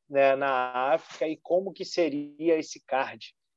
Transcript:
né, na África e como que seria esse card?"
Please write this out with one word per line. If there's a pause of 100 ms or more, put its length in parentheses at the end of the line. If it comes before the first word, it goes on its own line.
né,
na
África
e
como
que
seria
esse
card?" (220)